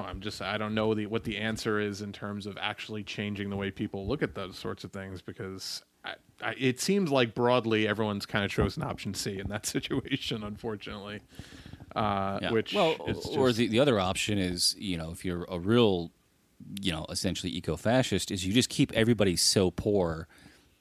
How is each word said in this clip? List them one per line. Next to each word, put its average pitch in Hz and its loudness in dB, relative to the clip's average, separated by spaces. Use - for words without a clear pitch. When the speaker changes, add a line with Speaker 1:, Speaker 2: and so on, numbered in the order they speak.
Speaker 1:
I'm 92 -10
just, 101 -8
I 98 -2
don't 107 -4
know 110 2
the, 107 -2
what 113 -4
the 107 -4
answer 110 -2
is 104 -2
in 104 -8
terms 104 -8
of 98 -10
actually 107 -6
changing 101 -4
the 98 -2
way 98 -2
people 98 -4
look 139 0
at 117 -2
those 92 -8
sorts 101 -8
of 95 -14
things, 95 -10
because 95 -10
I, - -8
I, 110 -4
it 127 2
seems 190 2
like 127 4
broadly 117 4
everyone's 104 0
kinda 101 0
chosen 104 0
option 104 -6
C 98 -4
in 98 -6
that 104 -6
<laughs> - -4
situation, 135 -4
unfortunately. 104 -8
Uh, 98 2
Speaker 2:
Yeah. 85 0
Speaker 1:
which 113 2
Speaker 2:
Well, 170 4
Speaker 1:
is 107 -4
Speaker 2:
or 135 4
Speaker 1:
just 110 4
Speaker 2:
the, 120 4
the 110 4
other 135 6
option 95 0
is, 90 0
you 92 -4
know, 80 -6
if 85 -10
you're 87 -4
a 90 -4
real, 95 4
you 95 0
know, 78 -6
essentially - -2
eco-fascist, 104 0
is 98 -4
you 92 0
just 123 4
keep - 2
everybody 110 4
so 92 4
poor 85 0